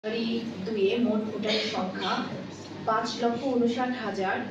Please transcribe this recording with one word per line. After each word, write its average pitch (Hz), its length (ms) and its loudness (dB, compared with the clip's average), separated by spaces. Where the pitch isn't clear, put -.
দুইয়ে 220 880 0
মোট 214 240 2
ভোটারের 214 360 0
সংখ্যা 185 360 -2
পাঁচ 226 220 2
লক্ষ 233 200 2
ঊনষাট 240 380 2
হাজার 190 320 0